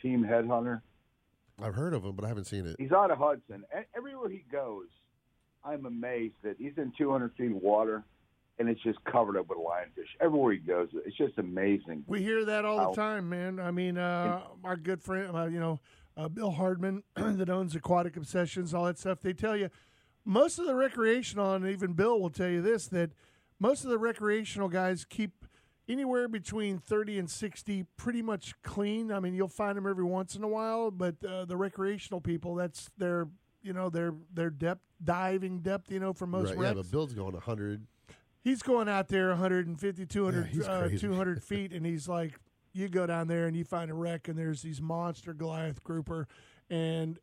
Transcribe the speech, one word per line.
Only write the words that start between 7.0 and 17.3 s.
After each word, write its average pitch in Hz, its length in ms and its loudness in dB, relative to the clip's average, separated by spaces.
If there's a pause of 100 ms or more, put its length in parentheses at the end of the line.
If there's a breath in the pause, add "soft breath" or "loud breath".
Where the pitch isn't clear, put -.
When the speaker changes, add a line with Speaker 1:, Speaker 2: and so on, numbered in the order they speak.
Speaker 1:
hundred 123 240 0
feet 123 160 0
of 98 60 0
water, 107 480 4 (540)
and 117 100 4
it's 113 140 0
just 110 220 0
covered 104 320 2
up 87 120 -2
with 90 80 -4
lionfish. 85 500 -4 (140)
Everywhere 147 320 6
he 92 60 2
goes, 87 300 2 (160)
it's 101 120 -8
just 139 220 0
amazing. 92 680 0
Speaker 3:
We 196 140 0
hear 220 240 2
that 214 180 0
all 214 140 2
the 196 60 4
Speaker 1:
How 190 100 2
Speaker 3:
time, 208 340 -2
man. 180 320 -4
I 180 120 -2
mean, 180 260 0
uh, 175 460 0 (100)
Speaker 1:
And 185 120 -18
Speaker 3:
our 180 120 -2
good 170 240 -2
friend, 185 340 -4
uh, 165 100 0
you 165 140 -2
know, 165 200 0 (360 soft breath)
uh, 156 140 -6
Bill 202 220 -2
Hardman, 185 580 0
<clears throat> - 60 -20
that 190 340 0